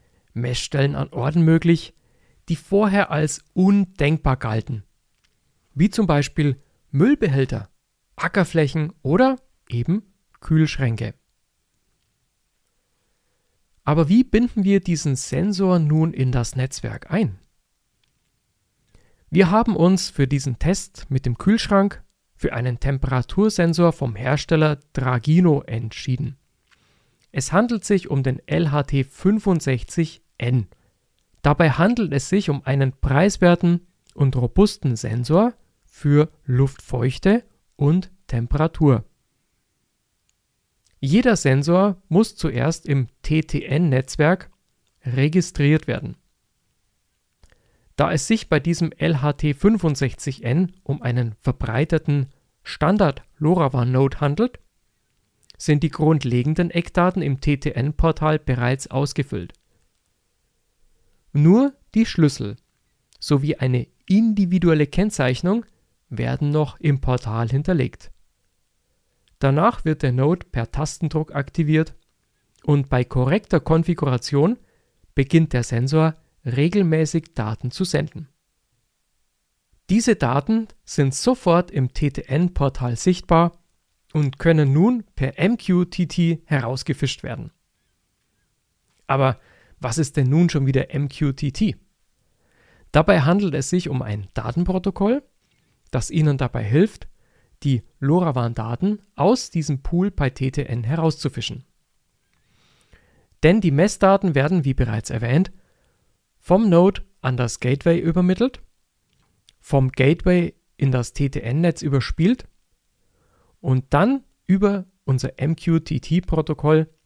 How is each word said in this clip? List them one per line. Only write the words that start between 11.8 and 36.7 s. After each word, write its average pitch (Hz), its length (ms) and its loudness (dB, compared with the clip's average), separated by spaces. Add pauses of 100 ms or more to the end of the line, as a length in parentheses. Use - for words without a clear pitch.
Aber 151 240 2
wie 226 160 6
binden 226 400 0
wir 196 160 4
diesen 156 360 -2
Sensor 180 640 0
nun 156 340 2
in 127 200 -2
das 120 220 -2
Netzwerk 127 560 -8
ein? 156 280 -2 (1900)
Wir 170 200 4
haben 220 240 2
uns 180 360 2
für 143 160 -2
diesen 135 320 -4
Test - 520 -4
mit 131 160 -2
dem - 120 -4
Kühlschrank 202 680 0 (300)
für - 180 -4
einen 120 280 -4
Temperatursensor 165 1120 0
vom 123 220 -6
Hersteller 147 640 0 (140)
Dragino 143 720 2
entschieden. 127 720 -8 (960)
Es - 200 -6
handelt 226 320 0
sich 196 240 -2
um 135 140 -2
den 127 240 -4
L 156 240 -2
H 143 140 -2
T 135 200 -2
fünfundsechzig 170 1160 -2 (160)
N. 120 300 -2 (720)
Dabei 147 300 4
handelt 190 400 0
es 139 160 -2
sich 202 200 0
um 135 160 -4
einen 135 280 0
preiswerten 175 920 2 (280)
und 135 220 0
robusten 127 600 2
Sensor 123 560 0 (320)
für 147 460 0 (140)
Luftfeuchte 131 1000 0 (320)